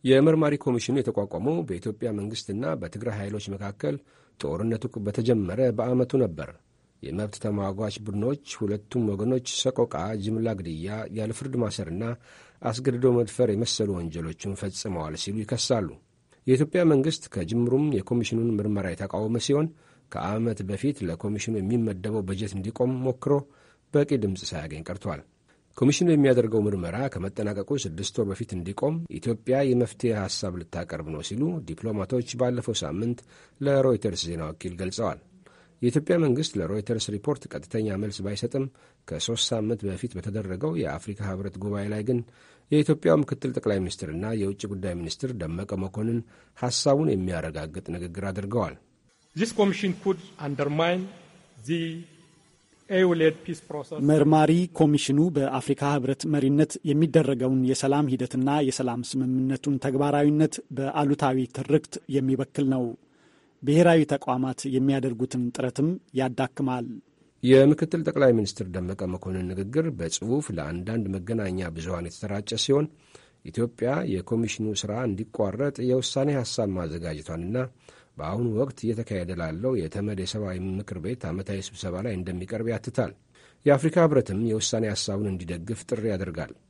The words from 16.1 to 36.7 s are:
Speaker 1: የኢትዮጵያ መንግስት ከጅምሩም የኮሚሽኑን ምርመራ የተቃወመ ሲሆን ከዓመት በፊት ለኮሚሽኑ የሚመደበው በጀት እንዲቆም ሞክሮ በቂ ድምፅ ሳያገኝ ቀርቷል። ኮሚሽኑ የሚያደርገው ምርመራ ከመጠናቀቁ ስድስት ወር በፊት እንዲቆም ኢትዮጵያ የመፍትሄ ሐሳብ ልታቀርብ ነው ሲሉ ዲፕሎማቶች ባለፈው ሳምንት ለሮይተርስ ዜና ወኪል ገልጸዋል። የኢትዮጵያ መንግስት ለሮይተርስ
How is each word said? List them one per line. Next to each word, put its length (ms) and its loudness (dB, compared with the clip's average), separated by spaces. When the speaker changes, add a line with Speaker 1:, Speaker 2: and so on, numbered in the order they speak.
Speaker 1:
የኢትዮጵያ 380 4
መንግስት 440 4
ከጅምሩም 640 0
የኮሚሽኑን 640 0
ምርመራ 340 0
የተቃወመ 520 -4
ሲሆን 280 2
ከዓመት 520 -2
በፊት 380 -2
ለኮሚሽኑ 540 -4
የሚመደበው 680 0
በጀት 300 -4
እንዲቆም 380 -2
ሞክሮ 320 0
በቂ 240 4
ድምፅ 280 -2
ሳያገኝ 380 -8
ቀርቷል። 380 -8
ኮሚሽኑ 300 4
የሚያደርገው 540 6
ምርመራ 360 0
ከመጠናቀቁ 600 -4
ስድስት 360 -6
ወር 120 0
በፊት 260 -6
እንዲቆም 440 -2
ኢትዮጵያ 500 -2
የመፍትሄ 540 2
ሐሳብ 400 -4
ልታቀርብ 540 -8
ነው 140 -6
ሲሉ 200 -4
ዲፕሎማቶች 760 -4
ባለፈው 400 0
ሳምንት 420 -4
ለሮይተርስ 600 2
ዜና 220 -6
ወኪል 300 -8
ገልጸዋል። 440 -4
የኢትዮጵያ 360 2
መንግስት 360 2
ለሮይተርስ 560 -2